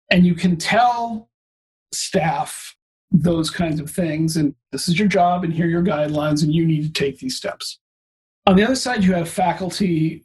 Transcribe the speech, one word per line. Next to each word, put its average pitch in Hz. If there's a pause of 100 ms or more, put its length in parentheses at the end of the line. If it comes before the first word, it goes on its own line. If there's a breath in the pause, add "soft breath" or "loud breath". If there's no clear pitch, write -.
(100)
And 180
you 175
can 175
tell 185 (640)
staff - (340)
those 165
kinds 160
of 147
things, 160
and, 147 (160)
"This -
is 175
your 208
job, 180
and 165
here 170
are 170
your 170
guidelines, 151
and 151
you 165
need 156
to 156
take 139
these 131
steps." - (680)
On 196
the 202
other 262
side, 247
you 185
have 170
faculty 175